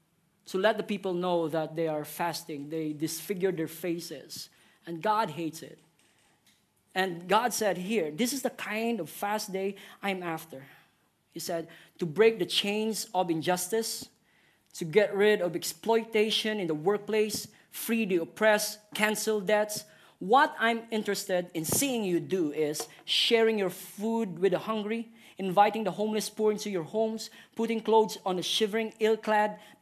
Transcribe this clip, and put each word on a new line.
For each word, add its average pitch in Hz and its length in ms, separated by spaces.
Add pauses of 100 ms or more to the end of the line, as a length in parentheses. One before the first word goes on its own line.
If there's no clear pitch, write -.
(460)
to - 100
let 208 220
the 208 40
people 190 300
know 175 340
that 156 300
they 165 120
are 151 180
fasting. 156 640
They 156 240
disfigure 180 580
their 160 160
faces, - 800 (380)
and 170 160
God 214 260
hates 156 340
it. - 160 (1160)
And 180 340
God 220 240
said 196 240
here, 180 340
"This 233 220
is 277 80
the 240 100
kind 220 480
of 160 120
fast 208 420
day 196 240 (260)
I'm 190 200
after." 160 420 (680)
He 175 60
said, 165 300 (300)
"To 180 80
break 208 320
the 175 80
chains 208 680
of 185 160
injustice, 180 800 (680)
to - 100
get 196 300
rid 208 260
of 175 140
exploitation 220 1040
in 180 60
the 160 80
workplace, 208 720 (220)
free 226 340
the 185 120
oppressed, 208 600 (160)
cancel 214 460
debts. 214 440 (340)
What 254 400
I'm 226 320
interested 196 640
in 160 120
seeing 240 400
you 175 160
do 151 320
is 156 360 (160)
sharing 226 540
your 190 120
food 202 680
with 185 140
the 175 60
hungry, 220 500 (280)
inviting 202 480
the 185 60
homeless 214 400
poor 214 220
into 208 180
your 175 140
homes, 220 460 (260)
putting 226 240
clothes 220 440
on 185 120
the 170 60
shivering, 220 580
ill-clad, 214 580 (220)